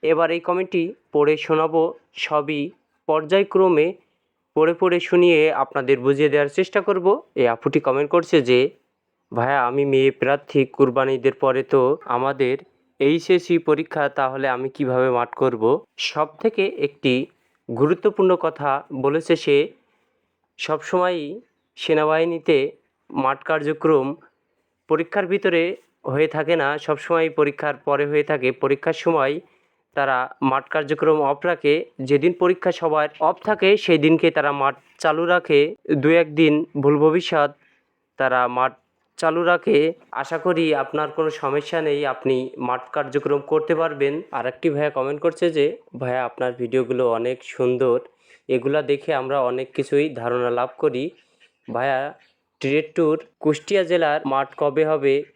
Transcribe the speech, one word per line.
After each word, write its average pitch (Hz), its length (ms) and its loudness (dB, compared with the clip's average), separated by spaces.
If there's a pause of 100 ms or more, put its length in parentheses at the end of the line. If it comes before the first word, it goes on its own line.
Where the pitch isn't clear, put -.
এবার 160 280 2
এই 170 100 -2
কমেন্টটি 180 540 -4 (180)
পড়ে 151 240 2
শোনাবো, 160 580 0 (180)
সবই 151 580 -4 (360)
পর্যায়ক্রমে 175 840 2 (640)
পড়ে 160 200 2
পড়ে 175 260 0
শুনিয়ে 170 520 4
আপনাদের 135 460 0
বুঝিয়ে 139 300 2
দেওয়ার 143 200 2
চেষ্টা 190 320 -2
করব। 190 420 0 (120)
এই 123 140 2
আপুটি 139 320 0
কমেন্ট 143 300 0
করছে 165 320 2
যে, 123 280 2 (640)
"ভাইয়া, 127 320 0
আমি 139 180 -2
মেয়ে 135 260 2
প্রার্থী, 139 560 0
কুরবানি 131 480 2
ঈদের 131 200 0
পরে 135 280 0
তো 135 420 2
আমাদের 131 540 -2 (400)
এইচএসসি 170 600 2
পরীক্ষা, 156 500 0
তাহলে 135 400 -2
আমি 127 200 -4
কিভাবে 127 420 0
মাঠ 120 240 -2
করব?" 120 460 0 (160)
সব - 300 -4 (120)
থেকে 220 280 -2
একটি 143 600 -2 (440)
গুরুত্বপূর্ণ 180 680 0
কথা 147 560 -4
বলেছে 147 440 0
সে। 151 320 2 (880)
সবসময়ই 180 840 -4 (360)
সেনাবাহিনীতে 156 920 0 (400)
মাঠ 135 320 -2
কার্যক্রম 151 720 0 (760)
পরীক্ষার 185 380 -2
ভিতরে 180 500 0 (280)
হয়ে 143 240 0
থাকে 156 280 -2
না, 147 220 -2
সবসময় 160 520 -2
পরীক্ষার 143 440 -2
পরে 143 320 -2
হয়ে 147 180 0
থাকে। 143 280 -2
পরীক্ষার 139 400 -2
সময় 156 480 0 (540)
তারা 135 480 -2
মাঠ 135 260 -2
কার্যক্রম 151 540 0
অফ 175 240 -2
রাখে। 160 380 0 (160)
যেদিন 143 320 2
পরীক্ষা 180 400 0
সবার 156 360 0 (120)
অফ 160 220 2
থাকে, 208 340 2
সেই 175 220 2
দিনকে 160 320 4
তারা 147 220 0
মাঠ 139 220 -2 (240)
চালু 160 280 0
রাখে। 170 480 2 (180)
দু 143 160 0
একদিন 156 560 4 (160)
ভুল 151 180 2
ভবিষ্যৎ 156 520 2 (640)
তারা 127 320 0
মাঠ 123 240 -2 (440)
চালু 165 260 -2
রাখে। 165 500 2 (200)
আশা 139 260 -8
করি 165 360 0
আপনার 147 360 -4
কোনো 156 200 -2
সমস্যা 147 520 -4
নেই, 147 240 -2
আপনি 131 520 -2
মাঠ 127 220 -4 (120)
কার্যক্রম 143 540 -2
করতে 156 280 0
পারবেন। 151 480 -2 (100)
আর 123 140 -6
একটি 127 240 -2
ভাইয়া 147 200 -2
কমেন্ট 139 300 -4
করছে 170 300 0
যে, 151 260 0 (200)
"ভাইয়া, 127 280 -4
আপনার 123 280 -6
ভিডিওগুলো 123 580 -2
অনেক 117 340 -4
সুন্দর, 127 560 0 (480)
এগুলা 135 340 0
দেখে 143 320 -2
আমরা 135 260 -2
অনেক 127 340 -4
কিছুই 143 360 0
ধারণা 120 400 -2
লাভ 120 180 -2 (100)
করি। 143 320 -2 (640)
ভাইয়া, 135 420 -4 (460)
ট্রেড 147 340 -2
ট্যুর 156 300 0 (160)
কুষ্টিয়া 165 440 0
জেলার 160 420 0
মাঠ 135 300 -2
কবে 147 280 0
হবে 143 380 0 (140)